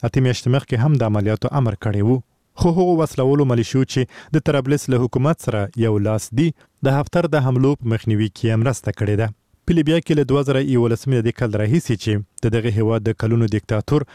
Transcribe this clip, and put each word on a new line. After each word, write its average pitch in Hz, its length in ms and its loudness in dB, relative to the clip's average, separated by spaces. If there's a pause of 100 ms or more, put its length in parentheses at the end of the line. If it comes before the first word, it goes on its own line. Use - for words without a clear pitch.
اته 131 180 0
میاشتې 123 300 0
مخکې 139 200 -2 (100)
هم 147 160 2
د 113 100 0
عملیاتو 107 480 0
امر 113 260 -2
کړی 104 220 0
و. 127 100 2 (440)
خو 175 180 2
هغو 180 220 2
وسلوالو 143 500 2
ملیشو 120 320 0
چې - 540 -6
د 147 120 -2
طرابلس 143 460 0
له 123 100 2
حکومت 139 420 -2
سره 107 140 0 (240)
یو 110 80 2 (140)
لاس 107 200 -2 (140)
دي، 170 60 2 (420)
د 135 80 2
حفتر 170 380 -2
د 131 120 2
حملو 131 360 2
په 113 100 -2
مخنیوي 107 400 -2
کې - 160 -12
یې 113 140 0
مرسته 117 340 -4
کړې 104 240 -2
ده. 113 60 0 (400)
په 170 100 2
لیبیا 160 240 2
کې - 180 -2
له 131 140 0
دوه 143 160 2
زره 135 240 0
یولس 117 340 0
میلادي 117 320 0
کال 110 220 -2
راهیسې 117 420 0
چې 107 460 -4
د 113 80 0
دغه 110 240 -2
هیواد 110 320 0
د - 80 -16
کلونو 113 340 0
دیکتاتور 110 600 -2